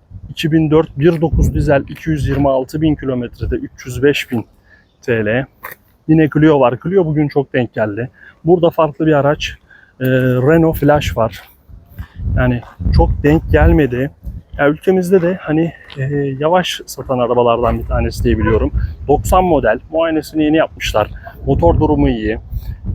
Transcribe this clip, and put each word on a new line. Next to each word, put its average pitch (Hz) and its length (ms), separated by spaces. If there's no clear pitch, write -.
İki 147 220
bin 156 200
dört, 156 280
bir 160 220
dokuz 156 320
dizel, 147 340
iki 147 220
yüz 143 180
yirmi 139 220
altı 135 320
bin 156 140
kilometrede, 127 600
üç - 300
yüz 123 180
beş 143 280
bin 117 160
T 113 240
L. 120 200
Yine 156 260
Clio 151 260
var. 123 240
Clio 185 220
bugün 151 220
çok 139 260
denk 123 200
geldi. 110 360
Burada 170 260
farklı 156 360
bir 156 80
araç. 143 420
Ee, 131 40
Renault 131 720
Flash 147 400
var. 113 240
Yani 123 240
çok - 280
denk 151 280
gelmedi. 147 600
Ya 147 120
ülkemizde 185 520
de 180 200
hani, 160 320
e, 139 60
yavaş 170 460
satan 131 340
arabalardan 117 600
bir 113 80
tanesi 117 360
diye 117 140
biliyorum. 110 340
Doksan 185 360
model. 127 360
Muayenesini 156 520
yeni 151 140
yapmışlar. - 520
Motor 160 340
durumu 147 300
iyi. 110 300